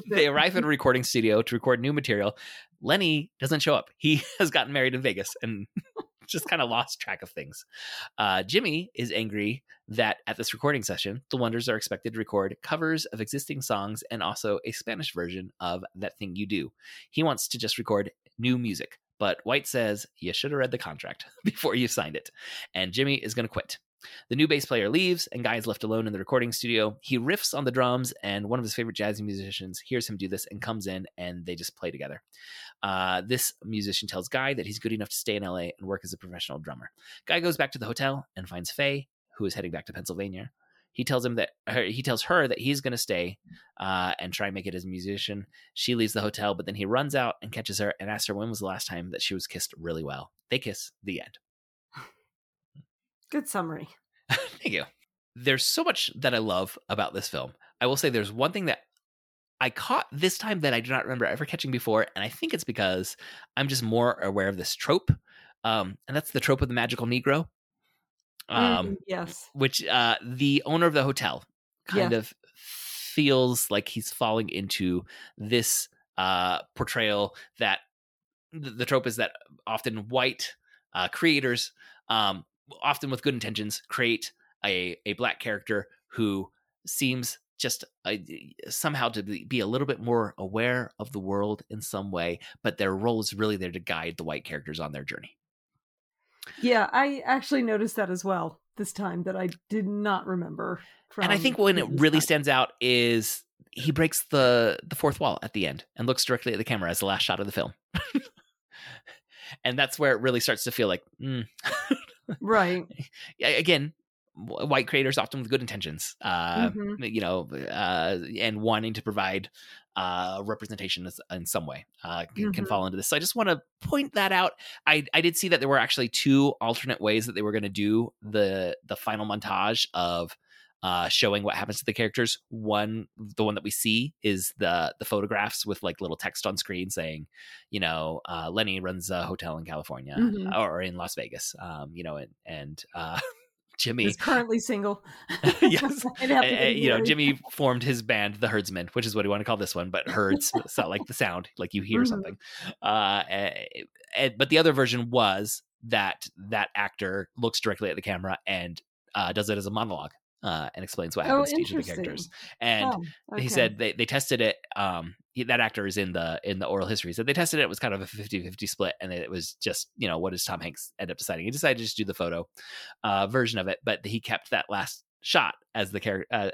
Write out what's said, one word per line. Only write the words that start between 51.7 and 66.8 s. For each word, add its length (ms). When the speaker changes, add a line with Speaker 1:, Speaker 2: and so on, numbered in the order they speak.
Speaker 2:
Good 180
summary. 400
Speaker 1:
<laughs> 200
Thank 440
you. 100
There's 300
so 180
much 320
that 180
I 40
love 400
about 260
this 140
film. 260
I 60
will 100
say 120
there's 220
one 200
thing 140
that 140
I 100
caught 420
this 260
time 240
that 120
I 60
do 120
not 140
remember 200
ever 200
catching 260
before, 440
and 80
I 60
think 240
it's 100
because 540
I'm 100
just 160
more 380
aware 260
of 100
this 180
trope, 360
um, 340
and 80
that's 160
the 80
trope 220
of 60
the 60
magical 340